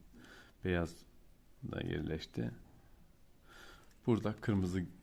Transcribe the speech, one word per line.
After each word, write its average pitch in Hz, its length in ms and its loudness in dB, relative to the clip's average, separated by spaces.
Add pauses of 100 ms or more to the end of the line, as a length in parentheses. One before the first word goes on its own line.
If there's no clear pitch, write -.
(640)
Beyaz 87 300 2 (760)
da - 100 -2
yerleşti. 82 720 -2 (1500)
Burada 107 360 4
kırmızı 95 420 2 (200)